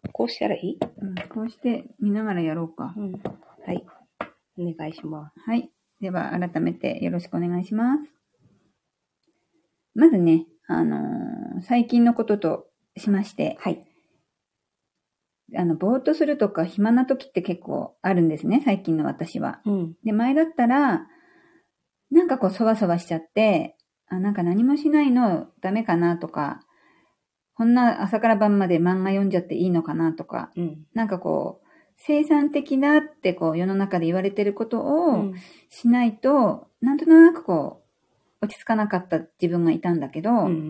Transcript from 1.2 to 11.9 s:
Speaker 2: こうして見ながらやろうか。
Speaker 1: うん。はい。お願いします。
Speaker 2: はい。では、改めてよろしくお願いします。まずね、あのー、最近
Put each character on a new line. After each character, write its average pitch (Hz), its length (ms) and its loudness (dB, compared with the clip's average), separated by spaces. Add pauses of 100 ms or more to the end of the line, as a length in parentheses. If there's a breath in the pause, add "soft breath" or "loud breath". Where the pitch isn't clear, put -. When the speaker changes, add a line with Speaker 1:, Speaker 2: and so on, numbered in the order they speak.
Speaker 2:
こ 220 140 -8
う 226 80 -8
し - 80 -18
て - 420 -6
見 208 100 -2
な 214 140 -2
が 208 100 -4
ら 175 60 -4
や 160 140 -2
ろ 170 100 -6
う 165 100 -12
か。 160 220 -12
Speaker 1:
う 208 40 -10
ん。 196 120 -8
は - 600 -14
い。 180 120 -8 (760)
お 175 60 -6
願 160 240 -8
い 160 60 -12
し - 120 -16
ま 151 240 -14
す。 - 180 -20
Speaker 2:
は 226 60 -2
い。 240 160 -4 (300)
で 190 100 -8
は、 180 260 -4
改 175 240 -4
め 170 120 0
て - 320 -6
よ 175 80 -4
ろ 175 80 -4
し - 80 -10
く - 80 -8
お 170 40 -2
願 175 200 -2
い 196 40 -6
し 208 120 -6
ま 254 220 0
す。 302 140 -14 (1800)
ま 311 160 8
ず 220 80 2
ね、 165 280 4 (200)
あ - 160 -2
の - 140 -2 (640)
ー、 - 20 -8
最 240 240 0
近 240 180 4